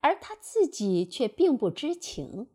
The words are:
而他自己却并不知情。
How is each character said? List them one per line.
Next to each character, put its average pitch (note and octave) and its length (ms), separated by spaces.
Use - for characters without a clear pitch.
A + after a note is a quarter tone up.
而 D4+ 180
他 - 160
自 G#4+ 320
己 F#3 380
却 - 220
并 E4 300
不 G3 140
知 D#4+ 240
情。 - 600